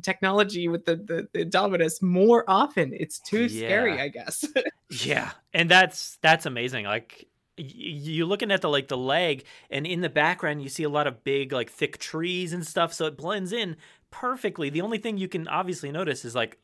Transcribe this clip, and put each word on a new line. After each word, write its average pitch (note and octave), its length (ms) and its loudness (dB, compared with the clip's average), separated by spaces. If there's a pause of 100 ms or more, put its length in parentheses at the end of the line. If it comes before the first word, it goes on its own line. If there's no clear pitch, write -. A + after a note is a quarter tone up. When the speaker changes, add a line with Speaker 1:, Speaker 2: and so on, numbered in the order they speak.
Speaker 1:
technology F#3+ 680 2
with E3+ 160 -2
the, E3 120 2
the, E3 360 -6
the E3+ 140 -2
Indominus F#3 560 0
more G3+ 440 6
often? G3 460 4
It's - 260 -8
too A#3 300 0
scary, F#3 480 0
Speaker 2:
Yeah. C3 60 -2
Speaker 1:
I C#3+ 60 -4
guess. A#2+ 420 -8
<laughs> - 40 -4 (360)
Speaker 2:
Yeah, B2 400 -2 (240)
and E3 160 4
that's, F3+ 500 6
that's D#3+ 240 6
amazing. B2 400 -4
Like, G#2 420 -4 (320)
y-, D#3+ 60 -12
y-, B2+ 100 -14
you're D#3 520 -4
looking G3+ 260 -2
at F#3 80 2
the, E3+ 80 0
like, C#3 200 0
the C3 100 -2
leg, C#3 460 0 (260)
and C#3 160 -4
in F3+ 160 -4
the D#3+ 80 -2
background D3+ 520 0
you C3+ 60 -8
see D#3+ 140 -6
a D3 80 0
lot D3 160 2
of B2 180 -6
big, C#3 280 0
like, A#2+ 180 -2
thick - 260 -4
trees F3 560 -6
and F3 140 -6
stuff, E3 260 0
so D#3+ 140 -2
it D3+ 100 -4
blends F#3 380 -6
in G3 220 -4 (360)
perfectly. A3+ 580 -4
The D#3 120 -2
only A3 160 -2
thing G#3+ 200 -6
you F#3+ 100 -4
can E3 200 -6
obviously E3 420 -4
notice D3+ 340 -4
is, A#2+ 120 -8
like, A2+ 280 -2